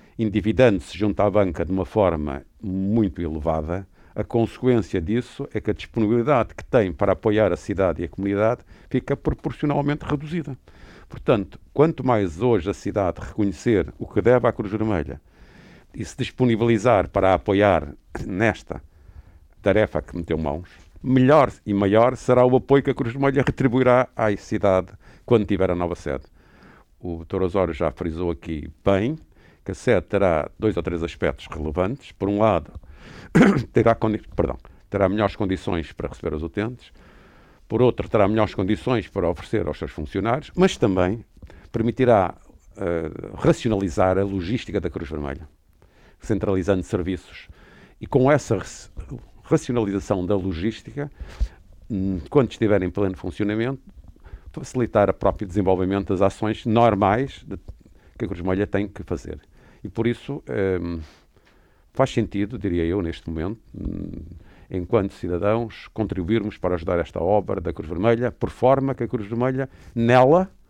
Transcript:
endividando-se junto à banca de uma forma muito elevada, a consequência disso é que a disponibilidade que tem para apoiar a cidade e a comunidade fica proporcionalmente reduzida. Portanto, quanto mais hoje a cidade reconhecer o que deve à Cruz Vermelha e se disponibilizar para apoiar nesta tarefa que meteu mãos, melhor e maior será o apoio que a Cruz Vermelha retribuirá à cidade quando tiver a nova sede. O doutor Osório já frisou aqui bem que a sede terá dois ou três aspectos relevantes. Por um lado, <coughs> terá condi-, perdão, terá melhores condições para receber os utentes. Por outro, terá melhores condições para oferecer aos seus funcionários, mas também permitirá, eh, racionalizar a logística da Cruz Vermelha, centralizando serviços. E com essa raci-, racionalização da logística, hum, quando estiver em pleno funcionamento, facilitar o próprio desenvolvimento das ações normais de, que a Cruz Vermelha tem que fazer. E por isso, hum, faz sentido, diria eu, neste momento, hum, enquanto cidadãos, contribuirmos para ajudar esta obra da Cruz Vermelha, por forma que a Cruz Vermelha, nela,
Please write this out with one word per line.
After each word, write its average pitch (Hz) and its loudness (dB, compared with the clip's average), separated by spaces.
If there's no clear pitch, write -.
endividando-se 104 2
junto 98 0
à 101 4
banca 92 2
de 87 -6
uma 95 -2
forma 78 0
muito 95 -2
elevada, 80 -4
a 104 -4
consequência 113 0
disso 117 -4
é 107 -6
que - -4
a 101 0
disponibilidade 117 0
que - -16
tem 101 2
para 98 0
apoiar 104 2
a - 0
cidade 90 -2
e 85 -4
a 82 -8
comunidade 101 -2
fica 131 -2
proporcionalmente 143 -2
reduzida. 147 -6
Portanto, - -2
quanto 143 2
mais 101 0
hoje 107 2
a - -2
cidade 95 -2
reconhecer 98 0
o - -8
que - -4
deve 120 6
à 110 2
Cruz 101 -6
Vermelha 92 -2
e 117 -10
se - -14
disponibilizar 117 2
para 95 4
apoiar 92 2
nesta 104 -2
tarefa 101 2
que - -12
meteu 85 -4
mãos, 80 -6
melhor 131 4
e 104 0
maior 107 4
será 127 4
o 127 6
apoio 139 4
que 135 0
a - 0
Cruz 120 -4
Vermelha 139 0
retribuirá 127 4
à 107 0
cidade 95 0
quando 110 4
tiver 92 0
a 87 -2
nova 87 -2
sede. 67 -6
O 85 -8
doutor 92 -4
Osório 90 0
já 78 -2
frisou 85 -4
aqui 80 -8
bem 104 2
que 92 -8
a 87 -8
sede 98 2
terá 90 2
dois 107 0
ou 85 -2
três 85 -4
aspectos - -4
relevantes. 90 -4
Por - -6
um 101 0
lado, 104 2
<coughs> 180 4
terá 113 4
condi-, 107 -2
perdão, 65 -2
terá 98 2
melhores 101 0
condições 92 -4
para - -8
receber - -8
os 78 -6
utentes. 107 -8
Por 113 0
outro, - 2
terá 104 4
melhores 107 0
condições 104 -2
para 87 -2
oferecer 90 -4
aos 73 -6
seus - -8
funcionários, 98 -4
mas 185 2
também 98 0
permitirá, 110 2
eh, 85 -4
racionalizar 98 0
a 98 2
logística 95 -4
da 82 -4
Cruz 85 -8
Vermelha, 73 -8
centralizando 95 0
serviços. 90 -6
E - -10
com 131 4
essa 127 2
raci-, - -14
racionalização 101 0
da 101 0
logística, 107 -6
hum, 95 -2
quando 135 2
estiver 101 2
em 90 -2
pleno 95 -2
funcionamento, 107 -4
facilitar 107 0
o 92 0
próprio 101 -2
desenvolvimento 95 0
das 95 0
ações 107 0
normais 113 2
de, 95 -10
que 113 -6
a - -2
Cruz 87 -8
Vermelha 92 0
tem 101 -2
que - -14
fazer. 80 -8
E 104 -10
por 113 -2
isso, 139 -6
hum, 85 -6
faz 135 0
sentido, 104 -4
diria 87 -2
eu, 92 -2
neste 82 -8
momento, 85 -6
hum, 82 -8
enquanto 95 -2
cidadãos, 104 -4
contribuirmos 104 -2
para 90 -2
ajudar 87 -2
esta 82 -4
obra 98 0
da 87 -6
Cruz 78 -12
Vermelha, 117 0
por - -6
forma 135 2
que - -6
a 110 -4
Cruz 107 -6
Vermelha, 127 -2
nela, 127 6